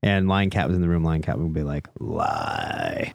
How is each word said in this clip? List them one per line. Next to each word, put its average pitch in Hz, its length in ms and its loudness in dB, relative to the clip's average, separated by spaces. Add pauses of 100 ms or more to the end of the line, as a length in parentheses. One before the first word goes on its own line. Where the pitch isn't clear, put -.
And 98 260 4
Lion 98 220 4
Cat 92 180 0
was 90 80 2
in 90 60 2
the 85 60 4
room. 85 160 4
Lion 80 180 2
Cat - 160 -2
would 80 140 -2
be 78 100 -2
like, 73 260 -4 (120)
Lie. 50 1160 -4